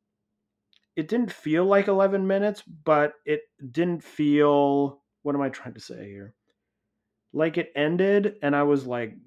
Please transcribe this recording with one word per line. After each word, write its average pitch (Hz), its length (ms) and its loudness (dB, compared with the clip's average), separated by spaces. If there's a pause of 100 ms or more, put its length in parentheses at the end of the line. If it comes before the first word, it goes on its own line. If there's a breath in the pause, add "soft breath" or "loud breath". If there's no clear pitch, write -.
(960)
it 160 120 -6
didn't 226 240 -2
feel 156 320 0
like 202 240 4
eleven 196 380 2
minutes, 202 360 -2
but 151 520 0 (100)
it 151 180 -4 (280)
didn't 170 320 -2
feel, 143 1000 2 (200)
what 143 120 -4
am 143 80 -2
I 135 80 -2
trying 120 240 -14
to 110 60 -20
say 110 280 -16
here? 98 260 -16 (1000)
Like, 156 260 -2
it 165 180 -6
ended 190 640 0
and 143 140 0
I 143 80 2
was 143 220 2
like, 120 300 -6 (100)